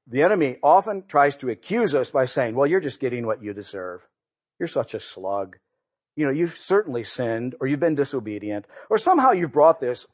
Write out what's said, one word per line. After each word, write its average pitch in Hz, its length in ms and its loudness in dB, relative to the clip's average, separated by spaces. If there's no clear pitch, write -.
the 123 140 -2
enemy 165 420 2
often 190 460 4
tries 143 260 4
to 127 140 -8
accuse 190 440 -2
us 131 160 0
by 135 140 2
saying, 123 320 -2
"Well, 139 120 4
you're 185 120 2
just 147 220 -8
getting 123 240 -4
what 107 180 -4
you 104 80 -8
deserve. 92 560 -12
You're 170 100 -4
such - 240 -4
a 101 80 -8
slug. 95 560 -8
You 151 100 -2
know, 135 60 0
you've 165 260 -2
certainly 165 460 -2
sinned, 117 560 -6
or 131 80 -4
you've 143 140 -2
been 160 140 2
disobedient, 104 720 -6
or 220 80 2
somehow 269 360 4
you've 170 180 -2
brought 151 300 6
this 123 320 -6